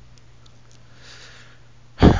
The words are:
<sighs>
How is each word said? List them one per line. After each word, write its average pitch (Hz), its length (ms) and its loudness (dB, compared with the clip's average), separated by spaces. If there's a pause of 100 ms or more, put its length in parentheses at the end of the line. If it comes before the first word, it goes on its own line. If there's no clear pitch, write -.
(2000)
<sighs> - 100 10 (100)